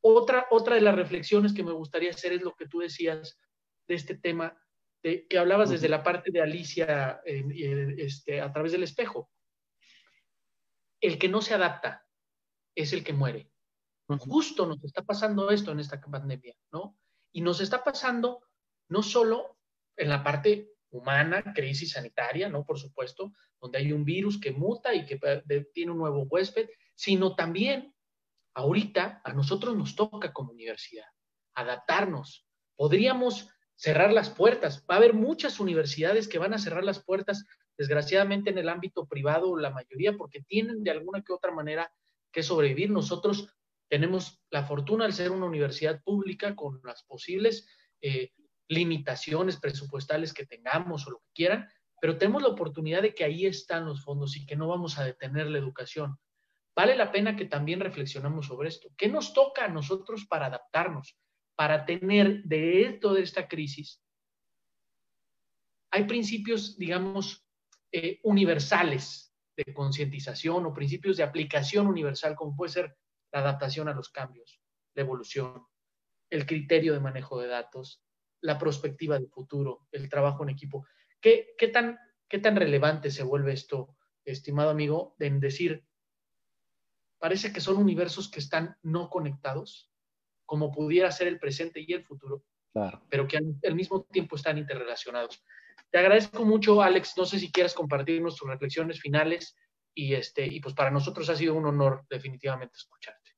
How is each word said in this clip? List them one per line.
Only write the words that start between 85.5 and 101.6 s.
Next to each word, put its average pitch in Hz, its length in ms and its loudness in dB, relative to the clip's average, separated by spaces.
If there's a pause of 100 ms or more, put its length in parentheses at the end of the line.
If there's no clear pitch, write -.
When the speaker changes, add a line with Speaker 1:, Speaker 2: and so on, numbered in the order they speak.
Speaker 1:
parece 196 320 0
que 190 100 -8
son 190 160 2
universos 185 520 2
que - 100 -12
están 160 420 -4
no 165 280 -2
conectados, 143 800 -6 (540)
como 151 260 -2
pudiera 156 400 2
ser 180 160 -2
el 170 120 -4
presente 156 460 -6
y 170 80 -4
el 175 120 -6
futuro, 139 380 -12 (280)
Speaker 2:
Claro. 101 380 -6
Speaker 1:
pero 139 180 -2
que 151 100 -2
al, 156 260 -2
al 165 120 0
mismo 190 280 -2
tiempo 175 320 -4
están 151 220 -2
interrelacionados? 123 880 -8 (480)
Te 175 60 4
agradezco 208 480 6
mucho, 214 360 8
Alex. 185 360 4
No 185 80 2
sé 190 140 -2
si 170 120 -4
quieras 180 220 6
compartirnos 156 600 -2
tus 139 120 -10
reflexiones 143 520 -4
finales 156 560 0 (380)
y, 139 200 -2
este, 135 320 -4
y 147 140 -6
pues 135 160 -10
para 135 160 2
nosotros 147 380 -2
ha 165 60 2
sido 156 200 2
un 156 100 0